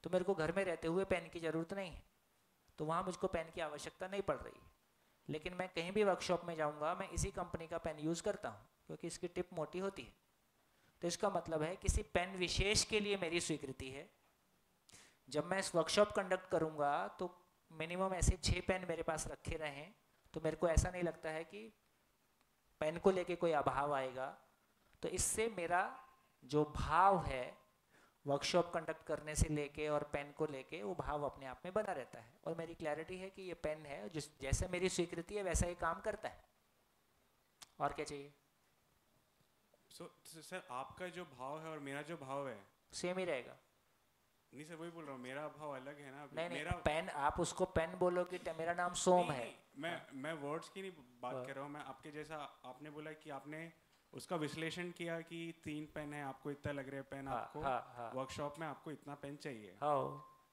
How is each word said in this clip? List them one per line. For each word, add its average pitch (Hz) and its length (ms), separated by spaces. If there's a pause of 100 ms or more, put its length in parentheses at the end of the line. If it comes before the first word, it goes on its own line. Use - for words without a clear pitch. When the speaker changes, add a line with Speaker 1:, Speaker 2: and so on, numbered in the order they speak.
Speaker 1:
तो 170 60
मेरे 180 160
को 190 100
घर 160 160
में 190 140
रहते 165 220
हुए 180 180
पेन 170 240
की 170 100
ज़रूरत 165 340
नहीं 196 180
है, - 120 (760)
तो 156 80
वहाँ 165 180
मुझको 185 240
पेन 165 240
की 175 100
आवश्यकता 156 460
नहीं 196 140
पड़ 151 160
रही - 220
है। - 120 (580)
लेकिन 156 240
मैं 185 160
कहीं 170 220
भी 208 120
workshop 180 420
में 175 100
जाऊँगा, 151 400
मैं 185 140
इसी 170 220
company 170 360
का 170 100
पेन 156 220
यूज़ 160 240
करता 202 260
हूँ, 104 180 (200)
क्योंकि 160 200
इसकी 170 200
tip 175 260
मोटी 160 260
होती 196 220
है। 113 120 (880)
तो 170 60
इसका 175 220
मतलब 165 340
है 170 120
किसी - 280
पेन 185 320
विशेष 190 480
के 220 160
लिए 202 180
मेरी 170 240
स्वीकृति 135 480
है। 139 200 (1200)
जब 147 160
मैं 185 140
इस - 160
workshop 202 360
conduct 185 380
करूँगा, 156 580
तो - 380 (260)
minimum 175 420
ऐसे 180 240
छः 180 300
पेन 185 180
मेरे 165 180
पास 156 240
रखे - 280
रहें, 151 380 (400)
तो 156 80
मेरे 156 140
को 175 140
ऐसा 160 200
नहीं 180 140
लगता 160 260
है 160 140
कि 208 300 (1040)
पेन 156 180
को 196 140
लेके 180 240
कोई 175 160
अभाव 139 420
आएगा। 131 440 (640)
तो - 60
इससे - 420
मेरा 180 580 (360)
जो 147 220
भाव 165 580
है 135 420 (640)
workshop 165 460
conduct 160 320
करने 151 300
से - 140
लेके 151 400
और 147 140
pen 147 280
को 156 140
लेके, 151 380
वो 196 120
भाव 147 280
अपने 139 220
आप 127 200
में 185 80
बना 208 180
रहता 131 280
है। 113 140 (120)
और 165 100
मेरी 165 200
clarity 160 420
है 185 120
कि 196 120
ये 180 120
pen 156 320
है, 165 240
जिस, 156 300
जैसे 135 280
मेरी 180 220
स्वीकृति 170 460
है 208 80
वैसा 175 240
ही 175 80
काम 170 240
करता 202 300
है। - 140 (1400)
और 147 140
क्या 151 120
चाहिए? 143 280 (1600)
Speaker 2:
So, 170 60 (220)
स-, 156 240
sir, 180 220
आपका 139 360
जो 175 180
भाव 135 340
है 160 80
और 160 120
मेरा 139 220
जो 160 160
भाव 139 300
है 104 200 (260)
Speaker 1:
Same 180 240
ही 185 80
रहेगा। 127 300 (1000)
Speaker 2:
नहीं 147 120
sir, 165 100
वही 165 140
बोल 165 160
रहा 139 80
हूँ, 127 80
मेरा 135 260
भाव 143 280
अलग 139 240
है 139 120
ना 143 120
अभी। 143 120
Speaker 1:
नहीं, 165 140
नहीं, 175 80
Speaker 2:
मेरा 156 140
Speaker 1:
pen, 165 380
आप 147 300
उसको 180 260
pen 165 300
बोलो 180 300
कि 175 120
ट-, 175 120
मेरा 165 240
नाम 175 200
सोम 180 260
Speaker 2:
नहीं, 170 120
Speaker 1:
है। 123 140
Speaker 2:
नहीं, 104 100 (220)
मैं, 160 140
Speaker 1:
हाँ। - 220
Speaker 2:
मैं 139 200
words 151 360
की 196 120
नहीं 190 100 (300)
बात 127 140
Speaker 1:
हाँ। 127 100
Speaker 2:
कर 135 100
रहा 135 80
हूँ, 143 80
मैं 147 100
आपके 143 300
जैसा, 147 540
आपने 135 240
बोला 151 220
कि 156 180
आपने 151 440 (400)
उसका - 220
विश्लेषण 160 560
किया 170 300
कि 165 420
तीन 151 220
पेन 147 280
है, 147 100
आपको 139 280
इतना 143 200
लग 139 180
रहे 139 100
हैं 135 100
पेन 139 180
Speaker 1:
हाँ, 135 80
Speaker 2:
आपको 113 260
Speaker 1:
हाँ, 131 360
हाँ। 117 140
Speaker 2:
वर्कशॉप 143 480
में 165 80
आपको 147 240
इतना 143 240
पेन 143 200
चाहिए। 107 460
Speaker 1:
हाँ। 143 460 (260)